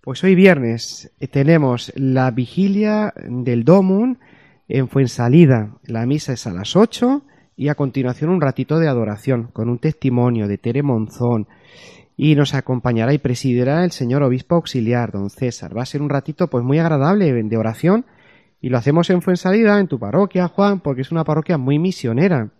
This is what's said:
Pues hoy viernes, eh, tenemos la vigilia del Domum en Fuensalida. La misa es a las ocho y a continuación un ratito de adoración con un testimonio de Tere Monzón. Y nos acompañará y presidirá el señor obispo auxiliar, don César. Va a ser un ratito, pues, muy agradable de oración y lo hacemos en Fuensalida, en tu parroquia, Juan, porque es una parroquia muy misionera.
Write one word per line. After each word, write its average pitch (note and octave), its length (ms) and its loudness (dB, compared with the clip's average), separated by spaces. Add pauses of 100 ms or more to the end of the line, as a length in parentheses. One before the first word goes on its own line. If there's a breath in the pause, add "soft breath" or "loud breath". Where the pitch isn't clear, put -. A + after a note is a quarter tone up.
Pues C3 220 -8
hoy F#3+ 120 6
viernes, C#3 840 2
eh, C3 80 -10
tenemos C#3 680 2
la C3 360 0
vigilia G3+ 840 -2 (140)
del A#2+ 360 -2
Domum G3 540 2 (500 soft breath)
en C3 220 -2
Fuensalida. B2 960 4
La A2+ 200 -6
misa C#3 280 -4
es - 140 -10
a A2 60 -8
las F#2 220 -6
ocho B3 480 2 (320 soft breath)
y C#3+ 140 -4
a D3 60 -2
continuación C3+ 540 -4
un F#3 120 2
ratito C#3 380 0
de E3 80 2
adoración A#2 680 -2
con A2+ 160 -4
un B2 100 -4
testimonio B2 680 0
de G2+ 100 -4
Tere B2 260 -4
Monzón. A#2 640 -2 (680 loud breath)
Y D3+ 180 2
nos C#3+ 180 0
acompañará B2+ 600 -2
y D3+ 60 0
presidirá B2+ 640 -2
el F3 80 -2
señor C3 300 -2
obispo C3 340 0
auxiliar, A#2+ 560 -2
don G2+ 180 -6
César. A2+ 460 -8
Va A#2+ 80 -6
a C3 40 -8
ser C#3+ 140 -6
un D3 80 -4
ratito, D3 400 -4
pues, A#2+ 140 -2
muy C3+ 140 2
agradable E3 540 2
de A2+ 260 -2
oración D#3 480 0 (540 soft breath)
y B2+ 100 -8
lo B2 80 0
hacemos D3 320 2
en F3+ 140 2
Fuensalida, G3+ 560 2
en F#3+ 80 0
tu C#3 100 -4
parroquia, F3 500 0
Juan, G3 340 0
porque C3 200 -4
es C3+ 100 -6
una E3 120 -2
parroquia D#3 340 -2
muy C#3 220 0
misionera. D3 680 0 (100)